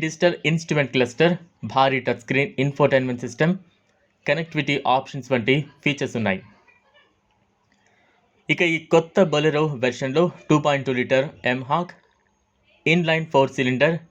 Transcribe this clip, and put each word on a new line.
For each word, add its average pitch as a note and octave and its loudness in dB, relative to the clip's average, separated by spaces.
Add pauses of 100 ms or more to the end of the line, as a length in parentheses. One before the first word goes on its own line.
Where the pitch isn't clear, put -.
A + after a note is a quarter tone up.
డిజిటల్ D#3+ 0 (140)
ఇన్‌స్ట్రుమెంట్ D3+ 0
క్లస్టర్, C#3+ 2 (380)
భారీ C3+ 2
టచ్ A#2+ -4
స్క్రీన్ C#3 -2 (140)
ఇన్ఫోటైన్‌మెంట్ C3+ 0
సిస్టమ్, D3+ -2 (760)
కనెక్టివిటీ D3+ -2 (220)
ఆప్షన్స్ C3+ -8
వంటి B2 0 (300)
ఫీచర్స్ C#3+ -4
ఉన్నాయి. G2 -2 (2250)
ఇక F#3+ 0 (120)
ఈ - 0 (180)
కొత్త E3 2 (100)
Bolero D3+ 2 (200)
వెర్షన్‌లో C3 0 (240)
టూ D3+ 4
పాయింట్ C#3 0
టూ C3 -2
లీటర్ C3 2 (280)
ఎంహాక్ D3 -4 (1000)
ఇన్‌లైన్ D#3+ 0
ఫోర్ C3+ 4
సిలిండర్ C3 2 (140)